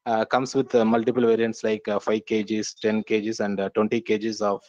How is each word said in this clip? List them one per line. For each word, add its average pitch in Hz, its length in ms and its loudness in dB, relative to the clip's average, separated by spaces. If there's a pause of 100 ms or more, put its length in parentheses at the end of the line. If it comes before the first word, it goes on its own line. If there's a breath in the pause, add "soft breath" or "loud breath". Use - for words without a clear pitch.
uh, 110 200 0
comes 127 300 -2
with, 131 180 0
uh, 117 100 6
multiple 117 440 2
variants 113 360 0
like, 110 240 -2
uh, 104 120 0
five 107 260 -2
K 110 180 0
Gs, 107 300 -4
ten 107 300 0
K 110 180 0
Gs, 110 180 -4
and, 101 200 -2
uh, 98 100 -2
twenty 110 320 0
K 110 160 0
Gs 107 240 -4
of, 101 280 -2